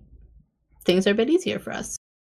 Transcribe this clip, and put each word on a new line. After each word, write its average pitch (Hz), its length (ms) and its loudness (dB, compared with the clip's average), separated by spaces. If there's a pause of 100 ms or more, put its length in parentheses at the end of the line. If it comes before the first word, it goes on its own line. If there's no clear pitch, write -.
(840)
things 185 220 4
are 202 40 4
a 208 40 2
bit 226 140 0
easier 311 300 0
for 214 120 -12
us. - 260 -10 (320)